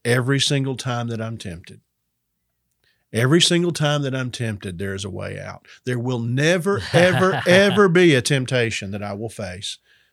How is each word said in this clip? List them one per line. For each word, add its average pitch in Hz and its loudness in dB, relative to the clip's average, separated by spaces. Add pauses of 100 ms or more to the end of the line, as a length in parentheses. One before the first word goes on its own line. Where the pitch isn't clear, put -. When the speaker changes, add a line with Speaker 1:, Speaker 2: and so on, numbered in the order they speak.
Speaker 1:
every 127 2
single 135 0
time 120 -6
that 113 -8
I'm 113 -8
tempted, 90 -14 (1300)
every 127 4
single 175 2
time 147 0
that 135 -4
I'm 127 -4
tempted, 104 -6
there 98 -6
is 98 -8
a 98 -10
way 98 -10
out. 95 -14 (200)
There 123 -2
will 123 -4
never, 160 0
Speaker 2:
<laughs> - -4
Speaker 1:
ever, 180 4
ever 196 6
be 175 6
a 123 4
temptation 123 -2
that 101 -8
I 101 -8
will 107 -8
face 95 -10 (360)